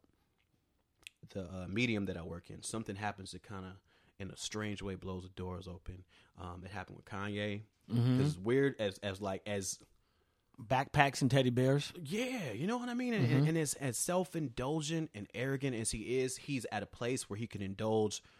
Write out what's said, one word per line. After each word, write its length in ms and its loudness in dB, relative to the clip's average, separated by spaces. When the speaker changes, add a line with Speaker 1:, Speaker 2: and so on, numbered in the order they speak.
Speaker 1:
the, 120 -6
uh, 260 -8
medium 380 2
that 100 -4
I 60 -6
work 280 -10
in, 120 -14
something 320 -6
happens 380 -6
that 100 -14
kinda, 360 -12
in 100 -8
a 60 -14
strange 460 -6
way, 120 -4
blows 300 -8
the 60 -14
doors 360 -8
open. 380 -12
Um, 240 -10
it 60 -12
happened 260 -10
with 100 -20
Kanye. 560 -4
Speaker 2:
Mm-hmm. 280 4
Speaker 1:
'Cause 100 4
as 100 -2
weird 400 4
as, 200 0
as, 220 -4
like, 260 -2
as 320 -2
Speaker 2:
Backpacks 600 4
and 80 6
teddy 200 6
bears. 420 4
Speaker 1:
Yeah, 480 -2
you 140 -2
know 100 2
what 120 -4
I 60 -4
mean? 200 0
And, 120 6
Speaker 2:
Mm-hmm. 120 6
Speaker 1:
and, 100 6
and 100 4
as, 160 0
as 240 -2
self-indulgent 1160 0
and 200 -8
arrogant 400 0
as 160 -2
he 300 0
is, 160 0
he's 340 -2
at 120 0
a 40 -6
place 420 -4
where 100 -6
he 80 -4
can 160 -6
indulge 600 2